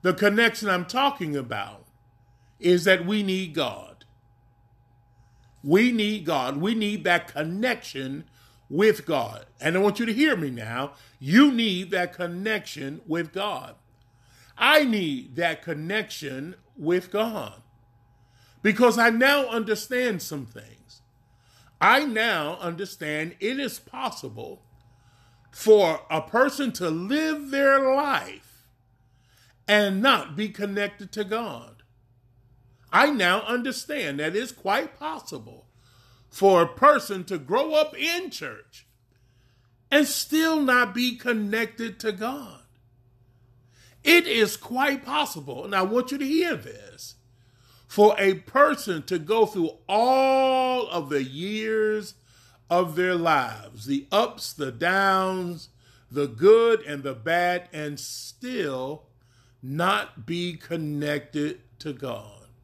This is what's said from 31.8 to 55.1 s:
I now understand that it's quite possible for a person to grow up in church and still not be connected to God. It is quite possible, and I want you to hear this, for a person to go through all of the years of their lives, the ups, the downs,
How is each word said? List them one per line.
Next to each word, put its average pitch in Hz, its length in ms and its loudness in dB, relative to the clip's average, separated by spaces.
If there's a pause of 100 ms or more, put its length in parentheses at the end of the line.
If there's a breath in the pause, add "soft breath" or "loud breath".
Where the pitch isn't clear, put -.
I 247 180 4
now 202 320 2
understand 233 800 -6
that 160 160 -4
it's 247 160 -4
quite 240 460 -4
possible 208 720 -12 (600 soft breath)
for 190 320 6
a 165 60 4
person 240 580 4
to 190 120 -6
grow 226 360 -2
up 302 240 2
in 339 340 -4
church - 560 -14 (1000)
and 285 180 4
still 320 520 0
not 247 340 2
be 240 220 -2
connected 226 840 -4
to 220 120 -2
God. 220 500 -10 (1400 soft breath)
It 339 220 6
is 226 320 0
quite 277 480 -2
possible, 160 580 -6
and 196 120 -6
I 185 80 4
want 240 280 0
you 269 60 -6
to 226 80 -6
hear 320 300 0
this, - 600 -18 (720 soft breath)
for 208 300 6
a 196 180 2
person 226 680 0
to 180 160 -4
go 208 260 2
through 170 260 -2 (160)
all 262 1000 2
of 143 200 -4
the 143 140 0
years 214 920 -4 (540 soft breath)
of 175 260 2
their 180 200 0
lives, 120 680 -2
the 139 260 -4
ups, - 420 -2
the 135 180 -6
downs, 185 1000 0 (400 soft breath)